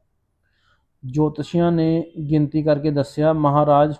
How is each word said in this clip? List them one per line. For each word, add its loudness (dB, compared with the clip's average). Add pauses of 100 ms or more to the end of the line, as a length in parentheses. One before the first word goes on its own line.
(1040)
ਜੋਤਸ਼ੀਆਂ -2
ਨੇ 0 (180)
ਗਿਣਤੀ 0
ਕਰਕੇ 0
ਦੱਸਿਆ, 0
"ਮਹਾਰਾਜ, 2